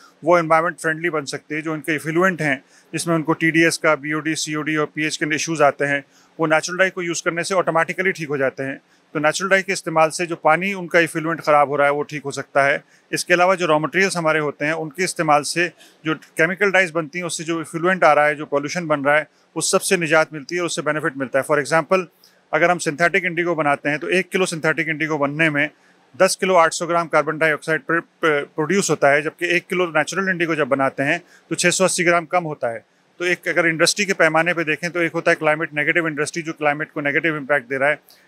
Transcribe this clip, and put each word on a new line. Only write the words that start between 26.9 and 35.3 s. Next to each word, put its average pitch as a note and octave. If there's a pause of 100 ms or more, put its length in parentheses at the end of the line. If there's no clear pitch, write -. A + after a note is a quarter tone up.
कार्बन D3+
डाइऑक्साइड D#3
प्र-, E3
प्र-, D3
प्रोड्यूस E3+
होता D3
है, D3
जबकि F3
एक E3+
किलो F3+
नेचुरल E3
इंडिगो E3
जब C#3+
बनाते C3+
हैं, E3 (280)
तो E3+
छः F3
सौ F#3
अस्सी F3
ग्राम E3+
कम F3
होता D3
है। A2+ (340)
तो F3
एक F3+
अगर E3
इंडस्ट्री E3
के F#3+
पैमाने E3
पे E3
देखें, D#3
तो F3
एक E3
होता E3+